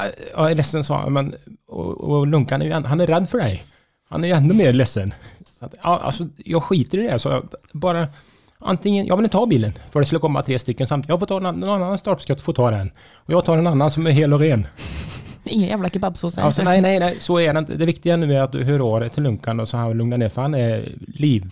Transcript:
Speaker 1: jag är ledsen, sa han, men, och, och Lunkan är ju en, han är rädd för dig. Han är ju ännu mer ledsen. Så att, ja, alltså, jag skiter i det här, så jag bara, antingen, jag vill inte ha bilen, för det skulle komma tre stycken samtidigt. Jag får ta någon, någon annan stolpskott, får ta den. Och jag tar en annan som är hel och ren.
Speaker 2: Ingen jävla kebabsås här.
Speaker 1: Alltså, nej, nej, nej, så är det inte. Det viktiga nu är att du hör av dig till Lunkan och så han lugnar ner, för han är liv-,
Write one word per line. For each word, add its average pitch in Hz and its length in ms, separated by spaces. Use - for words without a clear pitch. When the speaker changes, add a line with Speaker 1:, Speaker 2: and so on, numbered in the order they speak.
Speaker 1:
jag 160 140
är 165 40
ledsen, 151 300
sa 143 160
han, - 120
men, 139 220
och, - 320
och 147 260
Lunkan 147 360
är 151 40
ju 156 60
en, 160 120
han 143 160
är 175 60
rädd 170 220
för 247 100
dig. 110 240
Han 160 160
är 175 40
ju 180 60
ännu 147 200
mer 180 180
ledsen. 110 420
Så - 60
att, - 180
ja, 175 200
alltså, 151 240
jag 165 260
skiter 185 360
i 208 40
det 233 80
här, 127 80
så 127 100
jag 135 200
bara, 170 360
antingen, 196 480
jag 180 100
vill 214 80
inte 214 120
ha 233 100
bilen, 113 260
för 147 100
det 143 60
skulle 156 140
komma 143 220
tre 131 160
stycken 127 280
samtidigt. 139 220
Jag 165 100
får 196 80
ta 190 140
någon, 175 200
någon 196 220
annan 190 160
stolpskott, - 420
får - 120
ta 123 180
den. 98 200
Och - 180
jag 170 120
tar 165 140
en 170 80
annan 147 240
som 151 160
är 160 40
hel 143 220
och 147 80
ren. 143 260
Speaker 2:
Ingen 208 240
jävla 190 220
kebabsås 180 460
här. 180 60
Speaker 1:
Alltså, - 200
nej, 185 180
nej, 190 200
nej, 175 180
så 175 220
är 160 120
det 156 60
inte. 156 160
Det 156 120
viktiga 170 300
nu 151 200
är 135 40
att 131 120
du 135 120
hör 131 300
av 113 60
dig 117 100
till 147 120
Lunkan 117 380
och 113 80
så - 80
han 117 220
lugnar 120 200
ner, 113 100
för 123 140
han 147 120
är 117 380
liv-, 123 460